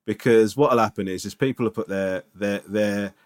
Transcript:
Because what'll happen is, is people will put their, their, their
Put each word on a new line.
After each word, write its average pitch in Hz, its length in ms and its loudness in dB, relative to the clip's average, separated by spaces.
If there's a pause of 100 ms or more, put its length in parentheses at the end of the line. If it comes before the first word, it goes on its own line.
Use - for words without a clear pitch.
Because 110 520 4
what'll 127 220 4
happen 104 280 -2
is, 92 180 -8
is 98 100 -10
people 131 280 -2
will 107 80 0
put - 160 -8
their, 95 360 -4 (100)
their, 101 340 -4
their 101 460 -2 (120)